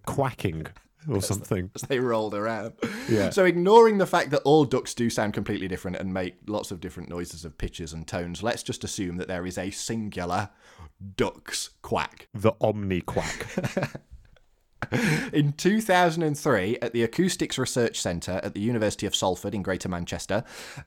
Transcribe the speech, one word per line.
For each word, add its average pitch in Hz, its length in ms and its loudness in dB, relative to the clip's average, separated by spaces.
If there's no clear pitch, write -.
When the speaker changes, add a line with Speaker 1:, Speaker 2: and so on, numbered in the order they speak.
Speaker 1:
quacking 92 600 -2
or 123 100 0
Speaker 2:
As, 95 100 -2
Speaker 1:
something. 98 480 -4
Speaker 2:
as - 80 -12
they 135 160 0
rolled 110 360 0
around. 107 380 -4
Speaker 1:
Yeah. 104 220 2
Speaker 2:
So 190 160 4
ignoring 196 540 8
the 185 60 4
fact 165 260 2
that 143 120 2
all 147 220 8
ducks - 280 -2
do 117 160 0
sound 107 240 0
completely 98 360 -4
different 90 280 -6
and 95 160 -4
make 92 220 -4
lots 104 260 -4
of 87 100 -10
different 87 280 -10
noises 85 360 -8
of 78 120 -14
pitches - 360 -8
and 82 120 -10
tones, 87 380 -6
let's 117 200 -2
just - 200 -6
assume 87 340 -4
that 90 120 -6
there 90 160 -6
is 92 120 -8
a 92 140 -4
singular 101 800 -4
duck's - 540 -4
quack. - 520 -4
Speaker 1:
The 107 260 4
omni 101 420 0
quack. - 540 -4
Speaker 2:
<laughs> - 460 -4
In 147 200 4
two 208 280 2
thousand 180 420 4
and 151 140 0
three, 110 440 2
at 117 120 -2
the 117 100 2
Acoustics 170 540 2
Research 123 420 0
Centre 90 440 -2
at 101 100 -6
the 98 80 -4
University 107 440 0
of 95 100 -2
Salford 95 380 0
in 101 80 -4
Greater 92 280 -2
Manchester, 90 540 -4